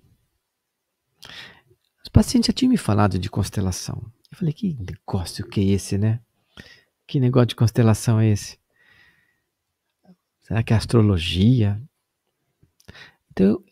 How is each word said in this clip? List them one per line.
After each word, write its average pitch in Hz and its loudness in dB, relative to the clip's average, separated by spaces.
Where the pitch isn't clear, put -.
Os - -20
pacientes 233 2
já 208 -2
tinham 254 0
me 247 2
falado 104 0
de 92 -6
constelação. 101 -6
Eu - -20
falei, 156 -4
"Que 180 -6
negócio 90 -8
que - -4
é 101 2
esse, 98 -2
né? 110 0
Que 147 -4
negócio 123 2
de - -8
constelação 113 2
é 110 4
esse? - -4
Será 113 -4
que - -4
é 113 4
astrologia?" 101 2
Então, 196 2